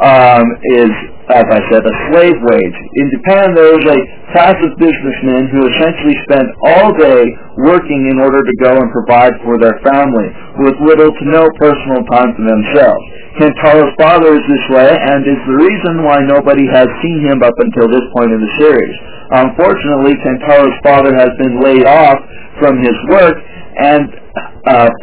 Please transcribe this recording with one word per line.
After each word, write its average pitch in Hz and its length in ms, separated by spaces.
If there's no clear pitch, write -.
um, 123 440
is, 117 160
as 120 160
I 110 140
said, 113 160
a 110 80
slave 170 280
wage. 101 280
In 143 160
Japan, 190 400
there 160 240
is 139 80
a 147 120
class 175 240
of 151 180
businessmen 131 800
who 139 160
essentially 151 560
spend 135 200
all 185 320
day 131 240
working 143 480
in 131 80
order 135 240
to 127 160
go 127 160
and 117 160
provide 120 560
for 117 160
their 110 240
family, 135 420
with 135 160
little 156 320
to 139 160
no 160 240
personal 135 560
time 123 240
for 110 80
themselves. 110 600
Kentaro's 151 600
father 160 360
is 135 120
this 139 280
way, 131 160
and 139 360
is 131 200
the 131 120
reason 170 480
why 143 160
nobody 139 480
has 127 160
seen 165 240
him 135 160
up 120 160
until 117 320
this 120 240
point 117 160
in 110 120
the 104 160
series. 147 360
Unfortunately, 139 880
Kentaro's 139 600
father 139 320
has 127 240
been 127 240
laid 131 240
off 143 320
from 135 240
his 120 120
work, 180 240
and 143 280
uh, 117 220